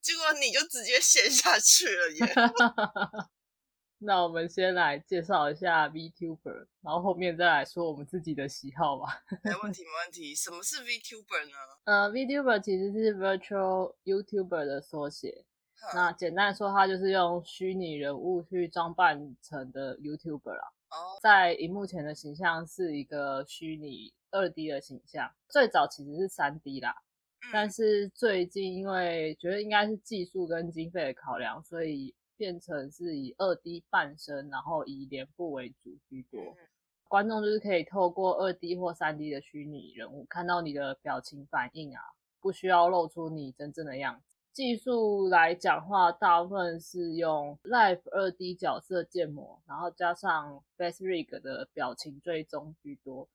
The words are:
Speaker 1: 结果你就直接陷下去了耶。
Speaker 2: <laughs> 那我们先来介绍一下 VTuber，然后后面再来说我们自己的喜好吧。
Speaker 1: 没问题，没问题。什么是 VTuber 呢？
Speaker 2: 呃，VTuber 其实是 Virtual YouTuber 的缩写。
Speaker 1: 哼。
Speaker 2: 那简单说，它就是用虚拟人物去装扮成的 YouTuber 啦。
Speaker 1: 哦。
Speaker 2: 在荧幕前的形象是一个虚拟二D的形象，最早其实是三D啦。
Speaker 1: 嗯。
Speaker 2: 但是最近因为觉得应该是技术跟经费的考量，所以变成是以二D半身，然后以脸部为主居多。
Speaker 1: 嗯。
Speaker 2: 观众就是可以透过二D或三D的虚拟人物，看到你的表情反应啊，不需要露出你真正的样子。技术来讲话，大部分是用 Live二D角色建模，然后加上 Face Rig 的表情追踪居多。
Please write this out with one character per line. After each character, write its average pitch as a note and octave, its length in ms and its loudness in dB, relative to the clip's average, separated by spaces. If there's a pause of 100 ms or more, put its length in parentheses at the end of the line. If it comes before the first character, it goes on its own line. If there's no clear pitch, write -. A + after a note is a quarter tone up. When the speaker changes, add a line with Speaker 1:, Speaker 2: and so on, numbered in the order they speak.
Speaker 1:
结 E4 140 -2
果 D#4+ 260 2
你 C4 80 2
就 A#3 120 2
直 C4 220 -6
接 B3 160 4
陷 - 300 6
下 B3+ 300 6
去 - 260 8
了 F3+ 280 2
耶。 D#3+ 120 2
Speaker 2:
<laughs> A3+ 1040 4 (720)
那 G3 240 4
我 E3+ 40 4
们 E3 220 -2
先 F#3 240 2
来 D#3 240 4
介 E3+ 240 -2
绍 D#3 300 2
一 D3+ 40 -4
下 D#3+ 340 4
VTuber， D#3+ 760 -10 (160)
然 D3+ 100 -8
后 E3+ 80 2
后 F#3 140 2
面 F3 240 -2
再 F3 80 4
来 D3+ 180 6
说 E3+ 280 -4
我 D3 40 -6
们 C#3+ 80 -10
自 F3+ 160 -6
己 D#3+ 140 -6
的 C#3 160 -4
喜 C3+ 260 -14
好 D3 220 0
吧。 - 260 -8 (200)
Speaker 1:
没 G#3 80 -4 (100)
问 G#3 100 -8
题， F#3 120 -10
没 D#3+ 60 -18 (140)
问 F3 80 -12
题。 D#3 220 -10
什 - 160 -4
么 F3 140 -12
是 D4 140 -4
VTuber A3 680 -6
呢？ C#3+ 120 -18 (260)
Speaker 2:
呃， G3+ 260 4
VTuber C4 500 2
其 G3 160 -2
实 G3 160 -2
是 G#3+ 220 2
Virtual F#3+ 800 0 (100)
YouTuber F#3+ 600 -2
的 C#3 160 -4
缩 D3 260 -6
写。 - 380 -10 (300)
Speaker 1:
哼。 G3+ 180 -14
Speaker 2:
那 F3 180 2
简 E3 220 -4
单 G3 220 2
说， G3 160 -2
它 G3 160 6
就 F#3+ 100 0
是 F#3+ 140 2
用 F3 340 2
虚 F#3 300 -6
拟 F3 180 -4
人 C#3+ 240 -4
物 F3 240 -2
去 F3+ 260 -2
装 E3+ 240 -4
扮 D3 520 2
成 C3 280 -10
的 C3+ 280 -8
YouTuber D3 560 -8
啦。 - 180 -12 (160)
Speaker 1:
哦。 F#3 320 -12
Speaker 2:
在 F#3+ 340 8
荧 E3 180 -6
幕 G3+ 120 -6
前 F3+ 180 -8
的 D3+ 120 -6
形 D3 200 -14
象 E3 300 -2
是 D#3+ 300 -4
一 C#3+ 80 -6
个 C#3 420 -6
虚 D#3+ 300 -12
拟 C#3 380 -14 (180)
二 G3 180 0
D D#3 200 -8
的 C#3 100 -4
形 - 260 -18
象， C3 240 -6 (200)
最 C4+ 180 6
早 D3+ 180 4
其 C#3+ 200 -10
实 C#3+ 100 -10
是 F#3+ 120 -2
三 D#3 340 -2
D C#3 180 -10
啦。 A#2+ 160 -4 (460)
Speaker 1:
嗯。 B3 100 -18
Speaker 2:
但 G#3+ 180 0
是 G#3 400 2
最 G3 360 2
近 F#3 280 -6
因 F#3+ 140 -6
为 E3+ 480 -2
觉 F3 160 -4
得 G#3 100 -2
应 G#3 80 -6
该 G#3 160 6
是 G#3+ 120 -2
技 G3 260 -6
术 F3+ 240 -4
跟 E3 240 -4
经 E3 180 -6
费 D#3+ 240 -4
的 - 0 -
考 B2+ 240 -8
量， A#2+ 240 -6
所 E3 220 -8
以 C#3 320 -6 (220)
变 F3+ 220 -6
成 C#3+ 300 -8
是 D#3+ 280 -8
以 C3 200 -8
二 F#3+ 180 2
D E3+ 340 -12
半 D3+ 280 0
身， C#3+ 320 -10
然 C3+ 120 -8
后 D#3 240 -4
以 C3+ 220 -12
脸 C3+ 280 -10
部 E3+ 160 -6
为 B2+ 180 -8 (140)
主 C#3+ 140 -20 (100)
居 C3 240 -14
多。 A2 100 -12
Speaker 1:
嗯。 - 160 -16 (500)
Speaker 2:
观 G3+ 200 2
众 A3 160 -2
就 G#3 60 0
是 G#3+ 100 0
可 G3+ 160 0
以 D#3+ 80 2
透 F#3 260 2
过 F#3 280 0
二 F#3 160 0
D F3 240 -6
或 F3+ 160 -4
三 D#3 240 -4
D D3+ 120 -6
的 C#3 120 -6
虚 D3 240 -14
拟 D3+ 280 -14
人 A2 180 -14
物， C#3 140 -16
看 F3 220 -8
到 F3 140 0
你 D#3 120 -6
的 C#3 220 -4
表 C3+ 260 -6
情 C#3 260 -18
反 B2+ 260 -4
应 D3 220 -14
啊， - 60 -14 (380)
不 G3 120 -2
需 F#3 160 -6
要 F3 200 8
露 F3 200 2
出 E3 220 -8
你 D3 220 -8
真 D3 220 -12
正 D#3+ 120 -10
的 C3 120 -10
样 C3+ 200 -6
子。 C3+ 60 -20 (300)
技 B3 220 -2
术 A3 520 0
来 E3+ 260 6
讲 D#3+ 320 0
话， F#3 260 4
大 E3+ 300 6
部 F3+ 80 -4
分 F3 320 -4
是 E3+ 320 -6
用 D3+ 480 -2
Live G#3 480 4
二 F#3+ 220 0
D F3+ 240 -8
角 C#3+ 240 -2
色 F3+ 240 -4
建 E3 260 -4
模， - 380 -16
然 C#3+ 100 -10
后 E3+ 140 -6
加 F3 240 0
上 D3+ 480 -2 (120)
Face F3 280 -6
Rig F3+ 380 -4
的 C3 320 -10
表 B2+ 200 -4
情 C#3+ 280 -12
追 D#3+ 220 -4
踪 D3+ 380 -10
居 C#3+ 220 -14
多。 C3 320 -14